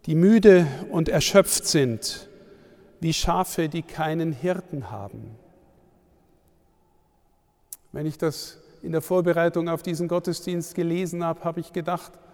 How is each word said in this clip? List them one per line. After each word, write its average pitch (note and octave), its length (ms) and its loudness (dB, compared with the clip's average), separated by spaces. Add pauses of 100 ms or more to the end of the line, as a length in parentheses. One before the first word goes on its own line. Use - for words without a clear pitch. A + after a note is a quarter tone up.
die D#3 100 0
müde F#3+ 520 8 (240)
und E3 180 0
erschöpft - 560 4
sind, - 640 -2 (720)
wie D#3+ 140 -2
Schafe, F3 560 -2
die E3 120 -6
keinen D#3+ 520 -4
Hirten D3+ 580 -6
haben. G#2+ 400 -14 (2500)
Wenn D3+ 120 -6
ich D3+ 120 -6
das - 420 -6 (220)
in E3+ 100 -10
der D#3+ 100 -2
Vorbereitung E3+ 680 0
auf E3 120 -4
diesen E3+ 280 -6
Gottesdienst F3 680 -4
gelesen E3+ 480 -2
habe, E3 220 -6
habe E3 160 -6
ich - 100 -14
gedacht, E3+ 400 -6 (220)